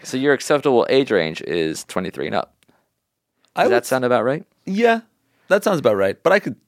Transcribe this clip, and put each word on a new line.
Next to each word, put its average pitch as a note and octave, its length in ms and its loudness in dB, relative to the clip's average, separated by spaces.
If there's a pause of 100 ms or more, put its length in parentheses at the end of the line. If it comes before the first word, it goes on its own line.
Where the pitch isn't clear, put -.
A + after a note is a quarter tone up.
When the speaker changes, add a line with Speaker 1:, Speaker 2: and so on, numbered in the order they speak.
Speaker 1:
So - 140 -6
your C#3 160 2
acceptable C3 560 2
age C3+ 220 2
range D#2+ 320 0
is D#2+ 400 -4
twenty-three E2 440 -6
and - 80 -4
up. - 200 -6 (1000)
Speaker 2:
I F3 80 2
Speaker 1:
Does - 60 2
Speaker 2:
would A#2+ 60 2
Speaker 1:
that B2 80 0
Speaker 2:
s- - 60 -14
Speaker 1:
sound B2+ 160 0
about A#2+ 180 2
right? D3 200 -2 (220)
Speaker 2:
Yeah. A3+ 360 0 (480)
That G3 140 2
sounds F#3 160 0
about A2+ 160 2
right, G2 280 0
but F3 100 4
I G#3 60 4
could - 180 -8 (100)